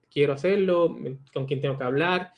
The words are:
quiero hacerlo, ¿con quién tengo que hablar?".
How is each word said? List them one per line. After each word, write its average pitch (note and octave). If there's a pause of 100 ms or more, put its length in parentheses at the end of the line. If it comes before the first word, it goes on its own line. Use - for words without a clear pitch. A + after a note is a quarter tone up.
quiero C#3+
hacerlo, F3+ (360)
¿con C3+
quién C3+
tengo C#3
que C3+
hablar?". F3